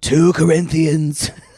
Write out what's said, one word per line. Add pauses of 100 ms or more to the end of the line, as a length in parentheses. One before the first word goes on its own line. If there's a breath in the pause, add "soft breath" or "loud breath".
Two
Corinthians.
<laughs>